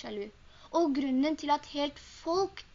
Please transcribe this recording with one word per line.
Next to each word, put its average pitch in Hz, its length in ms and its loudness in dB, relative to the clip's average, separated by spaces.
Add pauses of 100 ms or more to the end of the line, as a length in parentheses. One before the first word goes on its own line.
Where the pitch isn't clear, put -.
sjalu. 214 240 -8 (460)
Og 330 200 4
grunnen 285 440 2
til 294 140 -2
at 294 180 0
helt 285 320 -2
folk - 580 -2 (140)